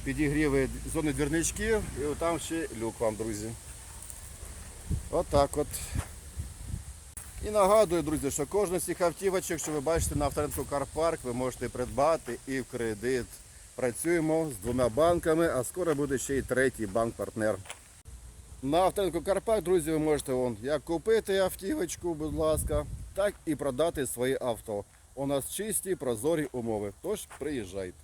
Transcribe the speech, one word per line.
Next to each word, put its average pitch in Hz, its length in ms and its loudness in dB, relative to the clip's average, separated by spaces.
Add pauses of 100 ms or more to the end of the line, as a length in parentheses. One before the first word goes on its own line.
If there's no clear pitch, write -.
Підігріви 139 640 2 (240)
зони 151 200 0
двірничків 165 680 0 (200)
і 143 40 -2
отам 160 340 0
ще 165 280 -4 (140)
люк 113 180 -4
вам, 110 160 2
друзі. 110 340 -4 (1600)
Отак 143 460 4
от. 147 100 0 (1800)
І 214 40 -4
нагадую, 202 500 6
друзі, 143 300 0
що 147 140 0
кожну 185 340 2
з - 40 -2
цих 180 180 -2
автівочок, 180 580 2
що - 120 -4
ви 151 80 0
бачите 156 360 2
на 147 100 2
авторинку 143 380 -2
Карпарк, 151 600 0
ви 123 100 -4
можете 123 360 -2
придбати 123 680 0 (100)
і 135 120 -2
в 117 60 -4
кредит. 117 600 -2 (500)
Працюємо 156 760 0
з 98 120 -10
двома 123 260 2
банками, 165 580 4
а 127 160 0
скоро 170 320 0
буде 139 220 0
ще 139 180 -2
й 131 60 2
третій 123 460 2
банк-партнер. 107 680 0 (1080)
На 139 140 2
авторинку 180 440 4
Карпарк, 196 420 2
друзі, 165 280 2
ви 156 80 2
можете 151 340 2
вон, 123 280 0
як 139 220 -2
купити 190 540 2
автівочку, 185 760 -2
будь 147 220 -4
ласка, 151 500 2 (300)
так 202 180 2 (120)
і 156 100 0
продати 143 520 0
своє 127 340 0
авто. 110 420 -2 (320)
У 139 100 -4
нас 139 240 0
чисті, 190 460 -2
прозорі 139 560 0
умови, 110 500 -2
тож - 260 -6 (120)
приїжджайте. 98 640 -6